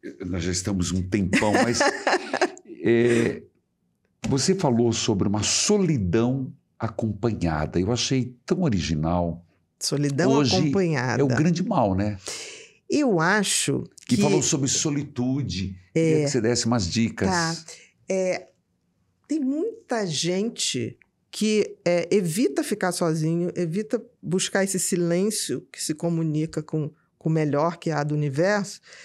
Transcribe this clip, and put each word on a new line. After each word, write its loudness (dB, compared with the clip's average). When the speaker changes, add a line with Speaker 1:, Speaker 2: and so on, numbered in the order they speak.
Speaker 1:
nós -4
já 0
estamos -2
um 0
tempão, 2
mas, 2
Speaker 2:
<laughs> -2
Speaker 1:
é, 4
você 2
falou 2
sobre 0
uma 0
solidão 2
acompanhada. -2
Eu 0
achei -2
tão 0
original. 0
Speaker 2:
Solidão 0
Speaker 1:
Hoje 4
Speaker 2:
acompanhada. 0
Speaker 1:
é 4
o 4
grande 2
mal, 2
né? -2
Speaker 2:
Eu 2
acho 0
Speaker 1:
Que 0
Speaker 2:
que 2
Speaker 1:
falou 4
sobre 0
solitude. -2
Speaker 2:
É. 2
Speaker 1:
Queria 4
que -2
você 0
desse 2
umas 2
dicas. 0
Speaker 2:
Tá. 0
É... -2
tem -2
muita -2
gente -4
que, 0
é, 2
evita 0
ficar -2
sozinho, 0
evita -2
buscar 0
esse 0
silêncio 0
que -12
se -4
comunica -2
com, -4
com -4
o 4
melhor 2
que -4
há 0
do -2
universo 0